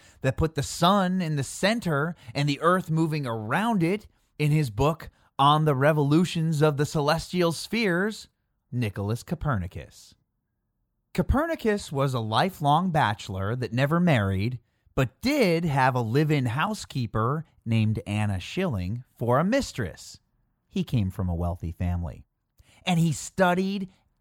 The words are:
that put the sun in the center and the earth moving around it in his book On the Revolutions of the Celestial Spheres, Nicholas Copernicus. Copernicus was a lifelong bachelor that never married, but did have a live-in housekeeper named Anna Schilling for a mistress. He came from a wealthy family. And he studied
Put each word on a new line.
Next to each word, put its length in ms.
that 160
put 180
the 80
sun 580
in 140
the 80
center 720
and 140
the 140
earth 280
moving 360
around 580
it 240
in 120
his 180
book 400
On 280
the 100
Revolutions 880
of 160
the 80
Celestial 640
Spheres, 800
Nicholas 520
Copernicus. 920
Copernicus 800
was 220
a 60
lifelong 720
bachelor 640
that 180
never 260
married, 600
but 260
did 440
have 300
a 60
live-in 440
housekeeper 1000
named 420
Anna 320
Schilling 640
for 220
a 40
mistress. 760
He 140
came 280
from 180
a 60
wealthy 360
family. 540
And 160
he 120
studied 800